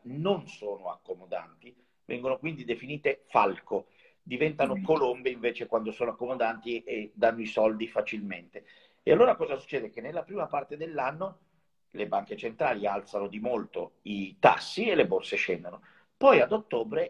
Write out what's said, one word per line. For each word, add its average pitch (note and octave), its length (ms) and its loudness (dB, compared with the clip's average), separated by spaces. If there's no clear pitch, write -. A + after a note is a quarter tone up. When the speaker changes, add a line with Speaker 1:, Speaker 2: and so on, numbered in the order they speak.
Speaker 1:
non D3+ 440 -2
sono F#2+ 420 -8
accomodanti, F2+ 840 -12
vengono B2+ 320 -4
quindi C#3+ 280 -8
definite C3 640 -4
falco, G2+ 600 2
diventano C#3 540 0
Speaker 2:
Mm. G2 80 -4
Speaker 1:
colombe B2+ 460 2
invece A#2+ 360 -4
quando A2 260 -2
sono A#2 200 -2
accomodanti A#2 720 -4
e G#2+ 300 -8
danno A2+ 280 2
i A2 40 -4
soldi A2 420 2
facilmente. G2+ 800 -6
E - 80 4
allora A3 240 8
cosa C#3+ 220 -2
succede? A#2 320 -6
Che A2+ 120 -12
nella D#3 220 -8
prima F#3 240 -6
parte C#3+ 300 -6
dell'anno D#3+ 640 -6
le G2+ 160 -6
banche G#2 300 -4
centrali A2+ 480 -2
alzano G2+ 420 -4
di G2+ 120 -8
molto G#2+ 540 -4
i G2+ 360 -6
tassi - 480 4
e G3 80 2
le C3 120 6
borse F#2 280 -2
scendono. F2+ 460 -4
Poi B3 260 8
ad A#2+ 100 4
ottobre A#2 580 -2